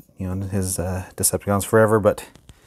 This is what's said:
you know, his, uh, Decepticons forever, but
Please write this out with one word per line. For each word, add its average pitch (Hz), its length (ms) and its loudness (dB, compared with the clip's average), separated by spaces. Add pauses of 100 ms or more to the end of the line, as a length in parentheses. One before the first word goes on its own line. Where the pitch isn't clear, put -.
(180)
you 95 80 -8
know, 95 200 -6
his, 92 320 -4
uh, 92 380 -6
Decepticons 98 480 -2
forever, 110 360 4
but - 280 0 (380)